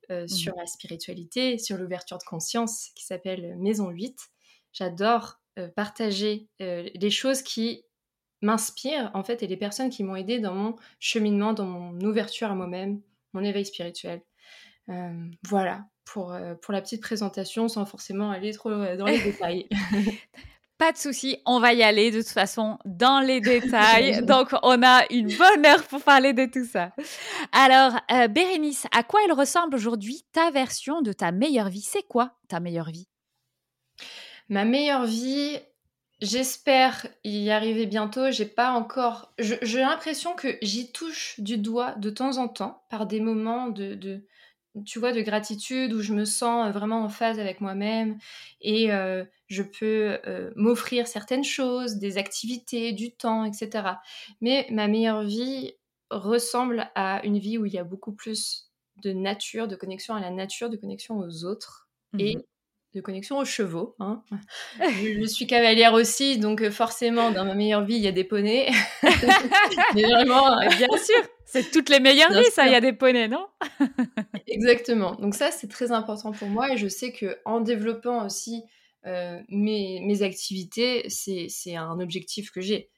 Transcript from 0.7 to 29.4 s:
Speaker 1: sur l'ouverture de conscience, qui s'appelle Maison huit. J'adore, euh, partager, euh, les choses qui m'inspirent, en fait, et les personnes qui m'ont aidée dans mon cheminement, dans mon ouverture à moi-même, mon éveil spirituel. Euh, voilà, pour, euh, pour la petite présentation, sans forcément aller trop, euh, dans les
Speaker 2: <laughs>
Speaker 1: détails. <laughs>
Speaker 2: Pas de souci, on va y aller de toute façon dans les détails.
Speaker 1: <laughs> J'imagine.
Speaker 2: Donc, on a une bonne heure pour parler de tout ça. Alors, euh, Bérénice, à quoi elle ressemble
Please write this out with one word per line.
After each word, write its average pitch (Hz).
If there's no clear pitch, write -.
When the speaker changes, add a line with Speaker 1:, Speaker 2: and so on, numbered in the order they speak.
Speaker 1:
sur 214
l'ouverture 180
de 170
conscience, 220
qui -
s'appelle 180
Maison 202
huit. 180
J'adore, 202
euh, 180
partager, 208
euh, 175
les 196
choses 262
qui -
m'inspirent, 220
en 190
fait, 233
et 196
les 185
personnes 208
qui 214
m'ont 190
aidée 196
dans 196
mon 214
cheminement, 208
dans 208
mon 175
ouverture 214
à -
moi-même, 185
mon 190
éveil 202
spirituel. 170
Euh, 175
voilà, 190
pour, 180
euh, 175
pour -
la 196
petite 214
présentation, 208
sans 214
forcément 202
aller 196
trop, 214
euh, 202
dans 196
les 214
Speaker 2:
<laughs> -
Speaker 1:
détails. 185
<laughs> 202
Speaker 2:
Pas 320
de 320
souci, 269
on 247
va 240
y 233
aller 214
de 220
toute -
façon 214
dans 240
les 262
détails. 240
Speaker 1:
<laughs> -
J'imagine. 240
Speaker 2:
Donc, 262
on 247
a 254
une 233
bonne 359
heure 302
pour 277
parler 277
de 262
tout 247
ça. 185
Alors, 262
euh, 247
Bérénice, 302
à -
quoi 415
elle 359
ressemble 277